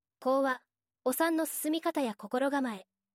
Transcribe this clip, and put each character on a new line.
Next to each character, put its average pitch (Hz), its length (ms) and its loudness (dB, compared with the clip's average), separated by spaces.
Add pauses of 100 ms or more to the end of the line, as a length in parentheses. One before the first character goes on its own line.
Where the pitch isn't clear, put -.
(200)
講 269 220 2
話、 262 200 0 (440)
お 254 80 2
産 330 240 2
の 320 80 2
進 - 260 -4
み 320 100 0
方 320 200 0
や 220 140 -2
心 254 340 -2
構 262 240 0
え。 190 120 -12 (300)